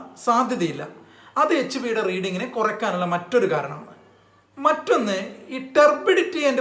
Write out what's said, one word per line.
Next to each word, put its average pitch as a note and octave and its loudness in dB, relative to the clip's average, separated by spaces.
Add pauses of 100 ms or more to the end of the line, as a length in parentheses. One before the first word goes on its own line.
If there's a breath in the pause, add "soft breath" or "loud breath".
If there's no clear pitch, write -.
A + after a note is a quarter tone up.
(240)
സാധ്യതയില്ല. G#3+ 0 (600 loud breath)
അത് D#4 2 (100)
എച്ച് - -6
ബിയുടെ A3+ -2
റീഡിങ്ങിനെ F#3 -4 (100)
കുറയ്ക്കാനുള്ള G#3 -2
മറ്റൊരു F#3+ 0
കാരണമാണ്. D3 -6 (720 soft breath)
മറ്റൊന്ന് C#4 0 (360)
ഈ C4 -6 (180)
turbidity D4+ 4
and B3+ 0